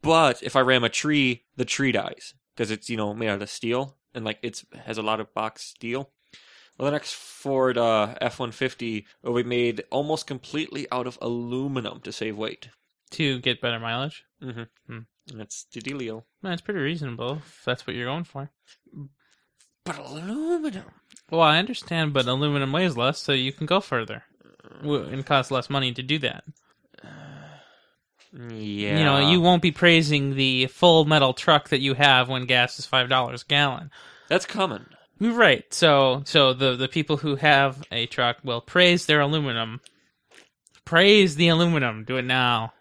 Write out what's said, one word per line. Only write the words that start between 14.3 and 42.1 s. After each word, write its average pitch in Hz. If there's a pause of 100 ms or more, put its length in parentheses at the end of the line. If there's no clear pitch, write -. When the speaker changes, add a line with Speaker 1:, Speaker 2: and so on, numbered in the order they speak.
Speaker 1:
Mm-hmm. 120 (240)
Speaker 2:
Hmm. 117 (380)
Speaker 1:
That's -
the 117
dealio. 117 (180)
Speaker 2:
That's 175
pretty 202
reasonable, 135
if -
that's 123
what -
you're 120
going 147
for. 139 (1400)
Speaker 1:
But 165
aluminum. 208 (460)
Speaker 2:
Well, 165
I 156
understand, 170
but 131
aluminum 139
weighs 165
less, 127
so -
you 131
can -
go 180
further. 113 (580)
W-, 147
and 131
costs 139
less 127
money 135
to 127
do 147
that. 123 (600)
Speaker 1:
Uh, - (1500)
yeah. 104
Speaker 2:
You 156
know, 143
you 175
won't 175
be 175
praising 151
the 131
full 160
metal 143
truck -
that 139
you 135
have 127
when 127
gas 123
is -
five 127
dollars 127
a -
gallon. 143 (380)
Speaker 1:
That's 180
coming. 151 (340)
Speaker 2:
Right. 220
So, 139
so 135
the, 127
the 127
people 151
who 143
have 139 (100)
a 117
truck -
will 120
praise 180
their 151
aluminum. 131 (1040)
Praise 190
the 170
aluminum. 156
Do 131